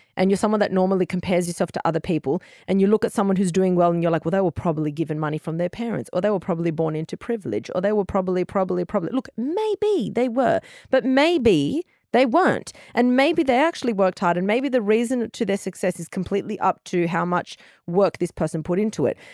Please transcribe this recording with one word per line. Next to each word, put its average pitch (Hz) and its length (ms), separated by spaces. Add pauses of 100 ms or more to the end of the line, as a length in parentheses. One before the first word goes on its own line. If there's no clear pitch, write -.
(160)
and 190 140
you're 196 80
someone 214 220
that 202 120
normally 185 320
compares 180 420
yourself 170 260
to - 120
other 165 160
people 156 400 (260)
and 196 140
you 196 60
look 214 180
at - 80
someone 196 240
who's 185 160
doing 185 240
well 175 140
and 170 120
you're 170 80
like, 160 140
"Well, 165 60
they 190 100
were 185 100
probably 156 400
given 151 300
money 151 160
from 160 220
their 175 100
parents, 214 460
or 180 80
they 208 80
were 196 100
probably 170 300
born 156 260
into 156 180
privilege, 160 600
or 180 80
they 202 100
were 208 140
probably, 185 360
probably, 180 440
probably." 170 260
Look, - 240
maybe 381 760
they 247 200
were, 220 300 (280)
but 262 160
maybe 262 800 (300)
they 247 100
weren't. 240 480 (220)
And 247 200
maybe 311 280
they 262 160
actually 277 340
worked 190 280
hard, 175 180
and 180 80
maybe 254 240
the 247 100
reason 226 500
to - 140
their 196 140
success - 420
is 170 80
completely 196 500
up - 260
to 175 220
how 170 200
much 180 320 (280)
work 180 300
this 175 160
person 160 300
put 180 160
into 214 260
it. - 140 (160)